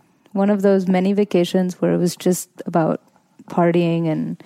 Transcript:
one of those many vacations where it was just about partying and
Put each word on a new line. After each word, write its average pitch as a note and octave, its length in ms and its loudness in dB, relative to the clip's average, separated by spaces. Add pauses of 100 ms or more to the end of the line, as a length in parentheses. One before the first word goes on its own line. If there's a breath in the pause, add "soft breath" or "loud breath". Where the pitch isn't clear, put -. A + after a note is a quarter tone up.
(320)
one G3 180 0
of G3+ 120 0
those F#3+ 260 2
many F#3 260 2
vacations F#3 680 0
where E3+ 120 0
it E3+ 40 0
was E3+ 180 -2
just - 340 -2 (160)
about E3+ 360 -2 (480)
partying E3+ 580 0
and D#3+ 380 -4